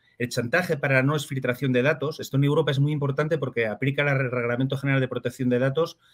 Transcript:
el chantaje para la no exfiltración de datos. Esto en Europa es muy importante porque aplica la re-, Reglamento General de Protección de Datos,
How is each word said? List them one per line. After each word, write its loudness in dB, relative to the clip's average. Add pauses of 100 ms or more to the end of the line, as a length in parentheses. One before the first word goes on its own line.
(180)
el -2
chantaje -2
para 0
la 4
no 2
exfiltración -2
de 4
datos. 0
Esto -4
en 6
Europa 2
es 2
muy 2
importante 0
porque -2
aplica -2
la 2
re-, 0
Reglamento -2
General 0
de -2
Protección -4
de 2
Datos, -2 (140)